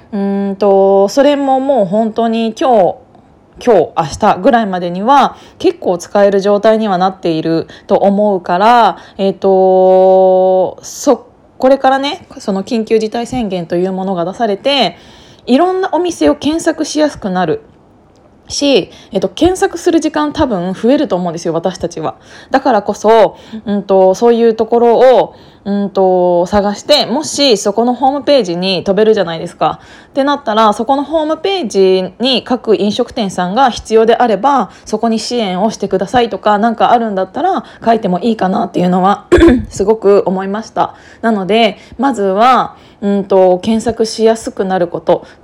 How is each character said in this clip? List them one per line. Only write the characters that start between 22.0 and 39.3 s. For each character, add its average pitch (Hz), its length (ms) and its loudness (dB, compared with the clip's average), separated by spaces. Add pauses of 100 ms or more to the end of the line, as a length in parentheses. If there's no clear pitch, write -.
は。 151 160 -8 (340)
だ 262 100 0
か 262 120 0
ら 208 100 0
こ 208 120 -6
そ、 208 420 4 (280)
う 202 120 -4
ん 196 60 -4
と、 190 320 2
そ 240 160 2
う 233 40 4
い 226 100 0
う 226 100 4
と 220 120 -4
こ 233 140 0
ろ 233 180 4
を、 233 360 4 (300)
う 202 220 -4
ん 190 40 -6
と、 180 560 0
探 208 300 -2
し - 60 -16
て、 571 220 0
も 277 200 -4
し 262 340 0
そ 202 160 -2
こ 226 100 0
の 247 80 0
ホ 254 160 0
ー 277 120 0
ム - 40 -10
ペ 285 160 2
ー - 20 0
ジ 175 140 -4
に 185 280 -4
飛 190 120 -2
べ 220 80 2
る 220 80 4
じ 208 80 0
ゃ 180 40 0
な 165 120 -8
い - 20 -8
で 170 100 -10
す - 80 -20
か。 - 240 -4 (280)
っ - 40 -20
て 269 120 -2
な 285 100 0
っ 269 100 -6
た 214 100 -2
ら、 220 180 4
そ 220 140 -4
こ 269 100 0
の 285 80 -2
ホ 311 200 -2
ー - 20 -4
ム 311 100 -4
ペ 381 260 -4
ー 208 60 -4
ジ 190 520 0
に 247 220 0
各 226 320 -2
飲 202 160 0
食 240 200 -4
店 202 200 -6
さ 180 180 -6
ん 190 60 -6
が 262 160 2
必 - 220 -10
要 220 140 4
で 226 100 2
あ 247 100 2
れ 202 120 0
ば、 247 320 0 (160)
そ 214 120 -4
こ 233 120 -2
に 220 80 -2
支 240 180 -8
援 185 260 -4
を 220 80 0
し 185 60 -8
て 202 120 -6
く 190 100 0
だ 190 80 -6
さ 247 160 0
い 226 80 -2
と 190 80 -8
か、 208 200 0
な 226 120 0
ん 214 60 -6
か 196 140 2
あ 240 80 4
る 226 120 -4
ん 196 40 -6
だ 190 100 -2
っ - 80 -12
た 269 100 -8
ら 349 220 -2 (200)
書 226 80 2
い 220 80 0
て 208 80 -4
も 180 120 -2
い 233 120 -2
い 214 40 -4
か 190 120 -2
な 190 160 -2
っ 196 60 -8
て - 100 -4
い 180 60 0
う - 20 2
の 180 140 0
は、 196 240 0 (220)